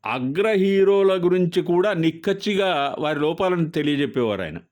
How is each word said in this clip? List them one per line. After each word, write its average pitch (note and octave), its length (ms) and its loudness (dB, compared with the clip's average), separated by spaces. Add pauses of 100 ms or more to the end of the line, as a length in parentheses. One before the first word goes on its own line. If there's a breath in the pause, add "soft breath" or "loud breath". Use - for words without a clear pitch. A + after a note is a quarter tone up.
అగ్ర C3+ 520 -2
హీరోల G3 640 4
గురించి F3 420 2
కూడా F3+ 320 0
నిక్కచ్చిగా F3 1040 -2
వారి D3+ 220 -2
లోపాలను E3+ 500 0
తెలియజెప్పేవారు C#3 720 -2
ఆయన. D#2+ 180 -8 (120)